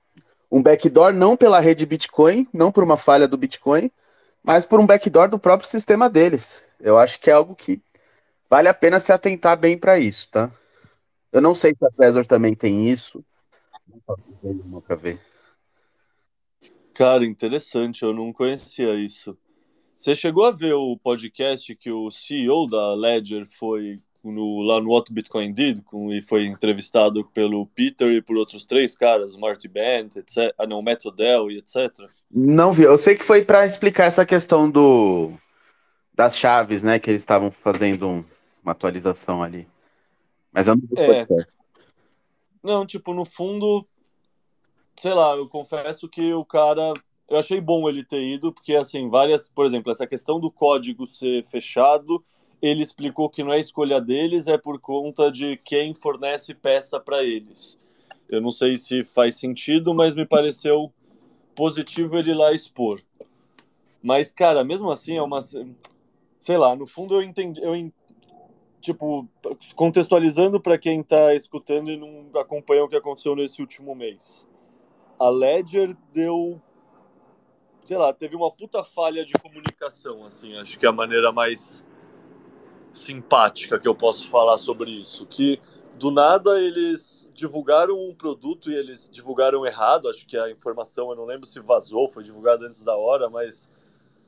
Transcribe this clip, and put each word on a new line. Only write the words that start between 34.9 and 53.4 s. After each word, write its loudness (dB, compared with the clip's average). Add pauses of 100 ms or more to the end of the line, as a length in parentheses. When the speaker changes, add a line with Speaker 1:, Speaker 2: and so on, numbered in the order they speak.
Speaker 1:
das 2
chaves, 0
né, 2
que -4
eles 0
estavam 0
fazendo -4
um, -6 (380)
uma -8
atualização -6
ali. -12 (880)
Mas 2
eu 6
não 0
vi -8
o -4
Speaker 2:
É. 4
Speaker 1:
podcast. -2 (1080)
Speaker 2:
Não, -2
tipo, -12
no -6
fundo, -4 (1120)
sei -4
lá, 4
eu -8
confesso -12
que -4
o -6
cara, 0 (340)
eu -2
achei -4
bom -2
ele -6
ter -8
ido, -6
porque, -6
assim, -4
várias, 2
por -2
exemplo, -2
essa -6
questão -6
do -6
código -2
ser -6
fechado, 0 (400)
ele -2
explicou -8
que -12